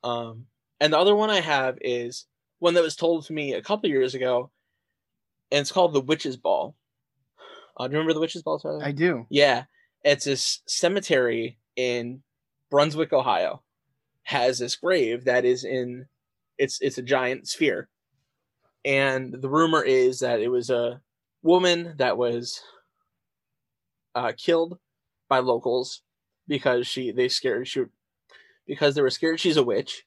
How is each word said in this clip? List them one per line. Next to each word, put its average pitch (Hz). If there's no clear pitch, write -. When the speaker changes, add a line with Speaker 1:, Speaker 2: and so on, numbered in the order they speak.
Speaker 1:
Um, 117
and 151
the 151
other 196
one 214
I 202
have 135
is 120
one 170
that 175
was 156
told 165
to 160
me 147
a -
couple 208
years 131
ago, 127
and 143
it's 139
called 175
the 143
Witch's 135
Ball. -
Uh, 127
do 131
you 151
remember 160
the 156
Witch's 165
Ball, 156
Tyler? 151
Speaker 2:
I 143
do. 143
Speaker 1:
Yeah. 139
It's 143
this -
cemetery 127
in 123
Brunswick, 151
Ohio, 113
has 127
this 123
grave 127
that 123
is 123
in, 127
it's, 139
it's 135
a 127
giant 127
sphere. 131
And 135
the 131
rumor 160
is 127
that 120
it 113
was 123
a 120
woman 170
that 127
was, 120
uh, 120
killed 170
by 135
locals 127
because 127
she, 127
they 123
scared, 127
she, -
because 143
they 147
were 190
scared 160
she's 165
a 143
witch -